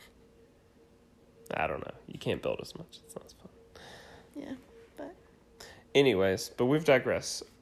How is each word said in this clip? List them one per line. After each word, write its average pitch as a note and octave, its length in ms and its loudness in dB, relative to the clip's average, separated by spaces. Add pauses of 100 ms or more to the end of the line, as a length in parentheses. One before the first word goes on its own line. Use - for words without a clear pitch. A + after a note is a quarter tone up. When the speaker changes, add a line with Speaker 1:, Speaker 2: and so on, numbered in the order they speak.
(1500)
Speaker 1:
I D#2 140 0
don't C#2+ 120 -4
know. - 140 -10 (140)
You - 120 -14
can't F2+ 220 -4
build - 200 -2
as - 140 -12
much. - 300 -18
It's - 100 -20
not - 100 -16
as - 80 -20
fun. - 160 -20 (840)
Speaker 2:
Yeah. C#4+ 180 -12 (1400)
Speaker 1:
Anyways, G2 640 4
but A#2+ 80 2
we've D#3 200 2
digressed. B2 580 2 (180)